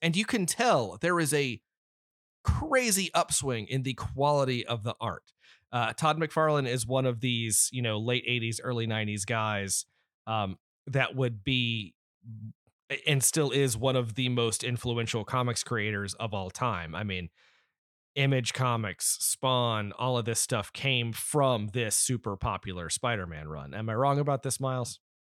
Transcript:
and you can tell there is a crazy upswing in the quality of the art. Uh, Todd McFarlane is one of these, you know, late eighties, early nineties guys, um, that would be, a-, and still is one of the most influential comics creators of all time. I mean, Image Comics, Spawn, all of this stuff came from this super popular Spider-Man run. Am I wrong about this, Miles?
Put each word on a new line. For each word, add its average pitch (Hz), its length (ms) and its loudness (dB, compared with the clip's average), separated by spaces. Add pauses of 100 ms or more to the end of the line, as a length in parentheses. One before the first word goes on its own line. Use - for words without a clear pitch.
and 165 140 0
you 214 100 0
can 208 180 0
tell 147 560 2
there 175 200 2
is 147 120 2
a 139 280 0 (840)
crazy 233 680 2
upswing 131 540 0
in 131 160 -2
the 131 100 -2
quality 135 720 0
of 117 160 -4
the 113 180 -4
art. 107 320 -4 (400)
Uh, 117 220 2
Todd 156 240 4
McFarlane 151 500 4
is 120 180 0
one 131 200 2
of 117 140 2
these, 117 520 2
you 127 100 -2
know, 110 160 0
late 123 280 0
eighties, 117 360 0
early 117 240 -2
nineties 107 380 -2
guys, 107 640 -2 (400)
um, 104 320 -2 (280)
that 135 300 0
would 120 260 -2
be, 117 520 0 (960)
a-, 139 180 -4
and 139 160 4
still 147 260 2
is 127 280 2
one 131 180 2
of 117 180 0
the 127 140 0
most 120 340 0
influential 117 600 -2
comics 123 400 0
creators 104 500 -2
of 107 200 -6
all 92 160 -4
time. 90 440 -4
I 90 80 -4
mean, 92 280 -4 (840)
Image 135 380 2
Comics, 117 680 -2
Spawn, 117 720 0
all 127 260 0
of 113 60 0
this 113 160 0
stuff - 320 -2
came 123 400 0
from 127 560 0
this 110 280 -2
super 110 400 0
popular 92 520 -4
Spider-Man 87 580 -2
run. 69 280 -10
Am 110 140 -4
I 110 60 -2
wrong 139 240 4
about 143 240 0
this, 131 160 -4
Miles? 127 400 -4 (280)